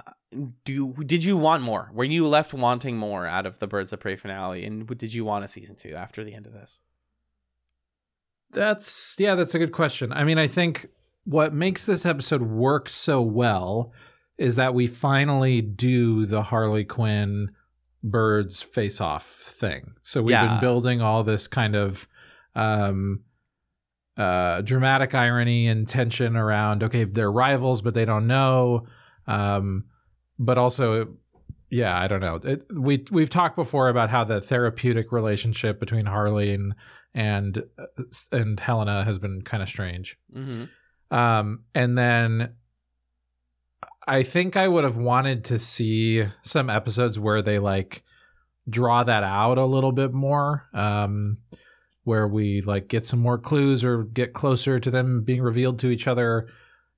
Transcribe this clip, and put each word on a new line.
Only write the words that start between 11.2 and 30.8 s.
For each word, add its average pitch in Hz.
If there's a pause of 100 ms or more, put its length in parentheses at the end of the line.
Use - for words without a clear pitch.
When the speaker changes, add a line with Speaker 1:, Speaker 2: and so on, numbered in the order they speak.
Speaker 2:
what 156
makes 175
this 190
episode 143
work 120
so 139
well 110 (460)
is 120
that 127
we 123
finally 135
do 113
the 104
Harley 107
Quinn 104 (520)
Birds 107
face-off 95
thing. -
So -
we've 113
Speaker 1:
Yeah. 107
Speaker 2:
been 92
building 123
all 110
this 107
kind 107
of, 98 (480)
um, 101 (920)
uh, 90
dramatic 131
irony 120
and 110
tension 117
around, 107
okay, 113
they're 101
rivals, 127
but 113
they 113
don't 110
know. 127 (400)
Um, 101 (540)
but 123
also, 120 (540)